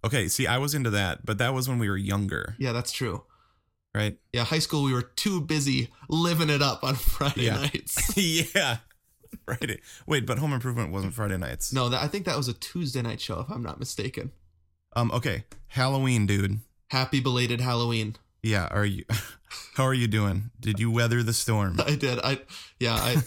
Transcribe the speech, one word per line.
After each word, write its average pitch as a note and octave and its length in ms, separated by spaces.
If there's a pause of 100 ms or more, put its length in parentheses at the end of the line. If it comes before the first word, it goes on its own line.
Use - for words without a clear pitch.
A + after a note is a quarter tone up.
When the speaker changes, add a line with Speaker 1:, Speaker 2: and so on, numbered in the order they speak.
Speaker 1:
Okay, A2 280
see, - 180
I A#2+ 120
was C#3+ 140
into B2+ 180
that, G#2 340
but G#2 140
that B2+ 140
was C3 140
when B2+ 100
we A2 120
were F#2+ 80
younger. G2 600
Speaker 2:
Yeah, C3 140
that's A#2+ 220
true. G#2+ 320 (680)
Speaker 1:
Right? G#2 240 (140)
Speaker 2:
Yeah, A#2+ 140
high D#3+ 140
school, D3+ 240
we C3+ 100
were B2 80
too F#3 400
busy C#3 480 (180)
living E3 420
it C#3+ 120
up C3+ 240
on C3 100
<laughs> - 0
Friday - 480
Speaker 1:
Yeah. A2+ 140
Speaker 2:
nights. - 560
Speaker 1:
<laughs> F3 40
Yeah. E3 600 (680)
Friday. - 360 (260)
Wait, C#3 180
but B2+ 120
Home D3 160
Improvement A#2+ 400
wasn't G2 220
Friday G2+ 220
nights. C#2 360
Speaker 2:
No, B2+ 160
that, B2 120
I D3 60
think G3 180
that A#2+ 120
was B2 100
a A#2+ 60
Tuesday C3+ 480
night A2+ 180
show, - 220
if B2+ 80
I'm G#3 120
not F2 160
mistaken. C3 540 (640)
Speaker 1:
Um, A#2 160
okay. A2+ 320 (240)
Halloween, C3 580
dude. G2 340 (320)
Speaker 2:
Happy C3 280
belated B2 400
Halloween. A#2 560 (260)
Speaker 1:
Yeah, G#2 300
are G#2 140
you, G2 180 (360)
<laughs> - 360
how C3 80
are C3 100
you B2 140
doing? G#2 440 (100)
Did G#2+ 180
you A#2 120
weather A#2 320
the A2+ 100
storm? G2+ 480
Speaker 2:
<laughs> - 40
I D3 100
did. B2+ 280
I, C3+ 160 (400)
yeah, A#2 140
I, A#2 340